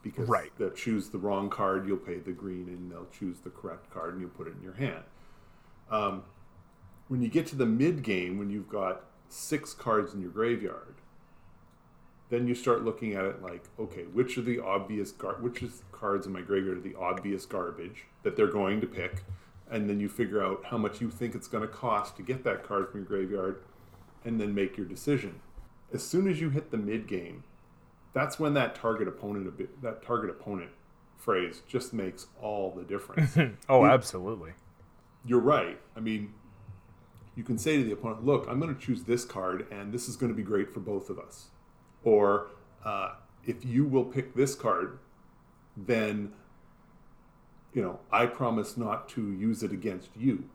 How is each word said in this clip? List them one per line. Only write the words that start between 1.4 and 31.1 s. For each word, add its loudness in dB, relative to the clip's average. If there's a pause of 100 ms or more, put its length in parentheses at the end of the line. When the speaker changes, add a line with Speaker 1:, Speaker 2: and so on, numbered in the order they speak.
Speaker 1:
card, 0
you'll 0
pay -8
the -8
green, -8
and -12
they'll -14
choose -8
the -12
correct -12
card, -8
and -8
you'll -8
put -12
it -12
in -14
your -14
hand. -4 (840)
Um, 0 (840)
when 0
you 2
get 2
to -8
the 4
mid 4
game, 0
when -4
you've -4
got -2 (240)
six -4
cards 2
in -6
your -6
graveyard, -2 (1400)
then 2
you 2
start 2
looking -2
at 0
it -4
like, -12 (140)
okay, -6
which 0
are -2
the 0
obvious 0
gar-, -6
which -4
is -10 (100)
cards 0
in -6
my -6
graveyard 2
are -10
the -8
obvious -2
garbage -6 (180)
that 2
they're 8
going 4
to 0
pick, -6 (460)
and 0
then 2
you 0
figure 0
out 0
how -2
much 0
you -2
think -4
it's -8
gonna -2
cost -2
to -14
get -4
that 2
card 0
from -8
your -8
graveyard, -2 (600)
and 0
then 0
make 0
your -4
decision. -2 (520)
As -4
soon 4
as 2
you 0
hit 0
the -4
mid -2
game, -6 (680)
that's 0
when 2
that 4
target 0
opponent -6
a -6
bit, -10
that -6
target -2
opponent -8 (460)